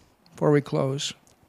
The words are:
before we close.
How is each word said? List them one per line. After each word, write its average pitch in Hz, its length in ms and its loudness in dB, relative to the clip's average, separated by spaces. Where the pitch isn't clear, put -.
before 151 180 2
we 147 100 4
close. 143 520 -4